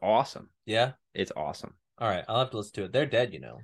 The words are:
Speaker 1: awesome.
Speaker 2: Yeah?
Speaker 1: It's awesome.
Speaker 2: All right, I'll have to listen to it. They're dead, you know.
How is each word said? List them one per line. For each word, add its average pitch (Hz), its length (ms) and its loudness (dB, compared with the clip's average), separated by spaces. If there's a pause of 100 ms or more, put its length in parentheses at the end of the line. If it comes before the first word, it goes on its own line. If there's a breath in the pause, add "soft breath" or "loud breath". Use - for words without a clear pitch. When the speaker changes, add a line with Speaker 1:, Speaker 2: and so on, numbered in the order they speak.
Speaker 1:
awesome. - 480 2 (160)
Speaker 2:
Yeah? 117 260 2 (220)
Speaker 1:
It's - 220 -2
awesome. - 380 -6 (260)
Speaker 2:
All 117 80 0
right, 92 200 0
I'll 113 120 2
have 123 100 0
to 117 60 -8
listen 104 180 -6
to 101 100 -4
it. 92 80 -10
They're 143 140 4
dead, 120 260 2
you - 80 -10
know. 60 240 -16